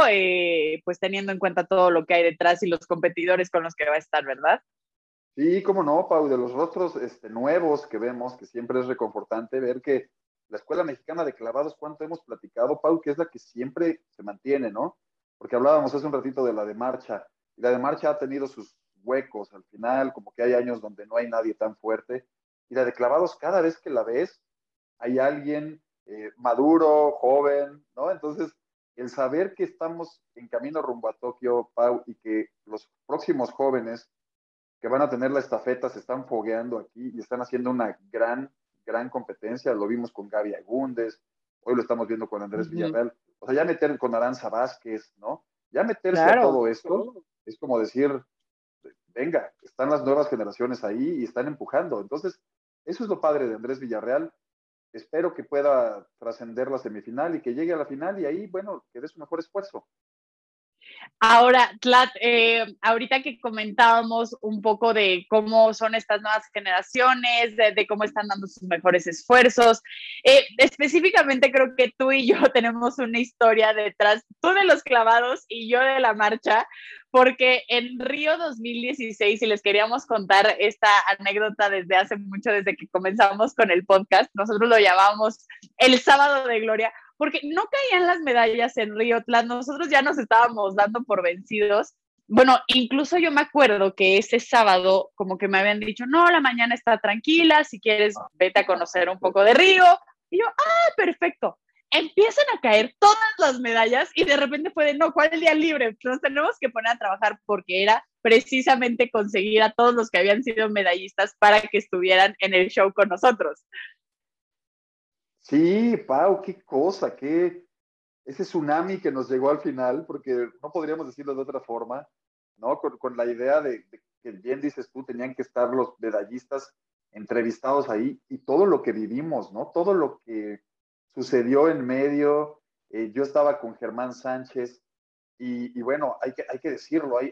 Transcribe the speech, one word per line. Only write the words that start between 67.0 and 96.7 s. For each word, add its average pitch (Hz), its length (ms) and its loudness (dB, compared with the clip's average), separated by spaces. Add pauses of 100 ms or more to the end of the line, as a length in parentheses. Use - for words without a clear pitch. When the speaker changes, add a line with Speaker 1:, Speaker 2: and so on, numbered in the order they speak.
Speaker 1:
de, 214 160 4
de 202 160 -2
cómo 208 160 -2
están 208 240 -4
dando 196 180 -8
sus 190 180 -20
mejores 175 440 0
esfuerzos, 233 720 4 (440)
eh, 262 180 8 (140)
específicamente 277 920 2
creo 254 260 2
que 247 200 2
tú 262 140 2
y 269 160 2
yo 370 80 4
<laughs> 294 180 2
tenemos 233 460 0
una 233 200 -4
historia 220 540 2
detrás, 208 500 0 (180)
tú 330 80 2
de 392 160 4
los 285 180 4
clavados 233 640 2
y 226 220 -10
yo 240 100 2
de 269 220 2
la 233 120 2
marcha, 214 540 0 (420)
porque 254 600 4
en 240 300 -2
Río 294 380 -2
dos 302 220 -8
mil 233 220 -8
dieciséis, 226 600 -2
y 247 40 0
les 208 160 0
queríamos 214 440 0
contar 202 540 2
esta 208 300 2 (300)
anécdota 202 500 -2
desde 185 260 -2
hace 202 220 2
mucho, 202 340 -6
desde 202 240 0
que - 140 -18
comenzamos 196 640 0
con 214 160 2
el 180 140 2
podcast, 196 480 4
nosotros 208 360 -2
lo 226 100 6
llamábamos 208 640 4 (320)
el 254 220 6
Sábado 277 480 4
de 233 120 0
Gloria, 220 320 -2 (260)
porque 302 260 -2
no 320 280 -2
caían 466 360 0
las 349 140 0
medallas 240 560 2
en 214 200 -4
Río, 233 260 0
Tlat, 240 220 2
nosotros 254 440 -6
ya 277 120 6
nos 294 160 -2
estábamos 220 580 2
dando 214 280 0
por 196 200 -2
vencidos. 202 720 -2 (340)
Bueno, 254 300 6 (100)
incluso 262 520 0
yo 330 120 2
me 285 100 2
acuerdo 214 540 2
que 190 220 4
ese 233 220 0
sábado 190 760 2
como 190 220 -6
que 202 100 -4
me 196 120 2
habían 208 200 0
dicho, 214 280 -8
"No, 339 240 6
la 339 100 4
mañana 240 340 0